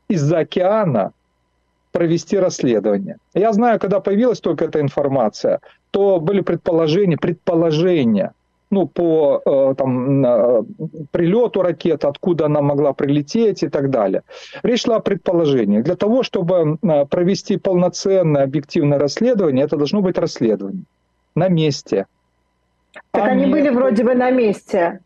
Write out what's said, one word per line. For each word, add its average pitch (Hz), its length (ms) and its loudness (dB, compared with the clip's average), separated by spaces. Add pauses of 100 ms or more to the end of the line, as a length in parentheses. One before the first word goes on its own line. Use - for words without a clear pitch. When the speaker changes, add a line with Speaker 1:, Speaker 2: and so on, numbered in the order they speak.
Speaker 1:
из-за 156 320 0
океана 180 720 0 (800)
провести 170 460 0
расследование. 107 760 0 (180)
Я 214 180 2
знаю, 220 280 2
когда 196 200 -2
появилась 208 400 0
только 170 240 -2
эта 156 160 -2
информация, 135 800 -2 (320)
то 196 300 2
были 190 200 0
предположения, 165 760 0
предположения, 165 1120 0 (380)
ну, 196 160 0
по, 156 580 0
э, 135 320 2
там, 131 480 0
э, 120 380 2 (480)
прилёту 185 520 0
ракеты, 165 460 -2
откуда 156 380 -2
она 147 160 2
могла 143 320 0
прилететь 147 680 0
и 160 60 -2
так 139 220 -2
далее. 101 320 0 (400)
Речь 226 200 0
шла 226 140 0
о 196 40 -2
предположениях. 139 840 0
Для 175 120 -2
того, 220 260 0
чтобы, 170 600 0
э, 151 240 2
провести 185 520 -2
полноценное 180 840 0
объективное 143 540 0
расследование, 151 680 0
это 160 100 -2
должно 147 240 0
быть 185 180 -2
расследование 110 640 -2 (520)
на 175 120 2
месте. 151 580 0 (1080)
Speaker 2:
Так 202 120 0
Speaker 1:
А - 20 2
Speaker 2:
они 254 200 2
Speaker 1:
не 285 60 2
Speaker 2:
были 302 180 2
вроде 240 340 0
бы 254 100 2
на 247 160 2
месте. 196 760 -2